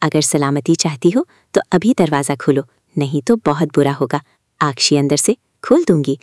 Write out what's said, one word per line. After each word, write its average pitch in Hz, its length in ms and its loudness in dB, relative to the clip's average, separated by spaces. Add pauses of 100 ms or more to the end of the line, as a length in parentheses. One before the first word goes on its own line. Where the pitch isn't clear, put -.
अगर 156 200 0
सलामती 143 540 0
चाहती 160 340 0
हो 247 180 0 (260)
तो - 80 2 (100)
अभी 185 260 2
दरवाजा 147 380 0
खोलो, 135 300 0 (320)
नहीं 143 240 -2
तो 233 140 2
बहुत 151 320 0
बुरा 139 240 2
होगा।" 143 300 -4 (400)
आक्षी 147 340 0
अंदर 143 220 0
से, 208 200 -2 (280)
"खोल 330 180 2
दूंगी, 143 400 0